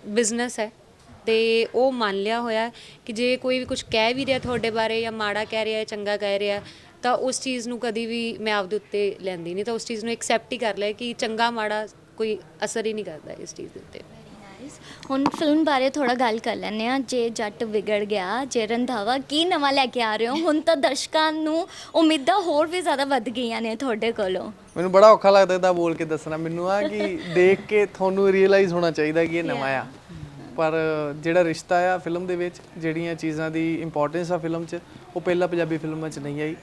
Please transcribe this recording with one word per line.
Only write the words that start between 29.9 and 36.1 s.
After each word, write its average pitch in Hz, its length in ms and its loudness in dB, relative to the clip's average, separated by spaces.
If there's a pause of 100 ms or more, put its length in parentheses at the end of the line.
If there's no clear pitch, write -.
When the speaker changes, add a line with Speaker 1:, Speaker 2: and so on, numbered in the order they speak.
Speaker 3:
ਪਰ 160 180 0 (440)
ਜਿਹੜਾ 165 260 2
ਰਿਸ਼ਤਾ 175 520 2
ਆ - 20 -4
ਫਿਲਮ 170 300 -4
ਦੇ 180 80 -2
ਵਿੱਚ, 175 200 -4 (220)
ਜਿਹੜੀਆਂ 165 380 -4
ਚੀਜ਼ਾਂ 160 360 -4
ਦੀ 160 300 -2
ਇੰਪੋਰਟੈਂਸ 160 500 -2
ਆ 175 60 0
ਫਿਲਮ 165 280 -4
'ਚ, 170 140 -10 (360)
ਉਹ 175 60 -4
ਪਹਿਲਾਂ 180 260 2
ਪੰਜਾਬੀ 165 300 -2
ਫਿਲਮਾਂ 156 320 -6
'ਚ 147 100 -12